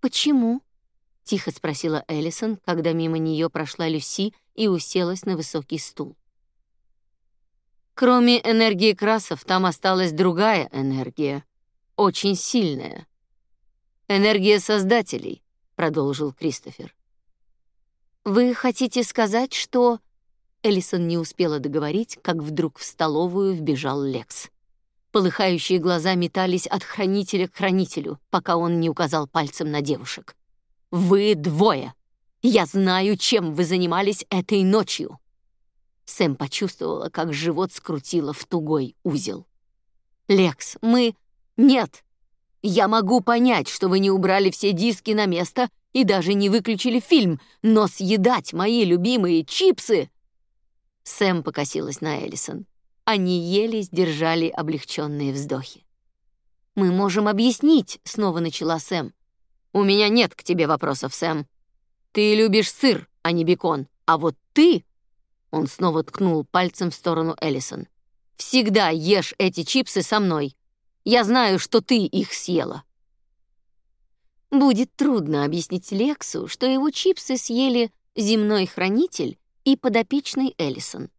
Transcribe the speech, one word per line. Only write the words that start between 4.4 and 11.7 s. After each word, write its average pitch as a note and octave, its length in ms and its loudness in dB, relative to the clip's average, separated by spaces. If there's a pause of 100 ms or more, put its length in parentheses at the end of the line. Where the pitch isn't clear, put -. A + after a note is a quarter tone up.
и A3 100 0
уселась F#3 580 -2
на F#3+ 120 -2
высокий D#3 420 -6
стул. - 380 -10 (1800)
«Кроме B3 460 4
энергии A3 540 2
красов, G#3 500 -2
там F#3 200 0
осталась F#3 460 0
другая F3+ 600 0
энергия, C3+ 720 -4 (500)